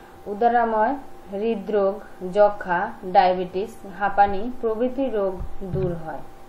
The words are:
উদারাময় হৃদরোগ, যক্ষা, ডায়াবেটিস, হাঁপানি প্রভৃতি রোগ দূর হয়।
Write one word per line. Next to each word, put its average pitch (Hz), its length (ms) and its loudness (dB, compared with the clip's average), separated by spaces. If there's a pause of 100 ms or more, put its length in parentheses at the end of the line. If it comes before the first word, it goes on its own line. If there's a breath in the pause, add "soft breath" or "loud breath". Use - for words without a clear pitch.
(280 loud breath)
উদারাময় 226 680 2 (380)
হৃদরোগ, 202 640 0 (340)
যক্ষা, 202 580 2 (140)
ডায়াবেটিস, 185 800 2 (140)
হাঁপানি 202 520 2 (100)
প্রভৃতি 240 480 0
রোগ 196 320 -2 (220)
দূর 185 300 -2
হয়। 156 260 -8 (300)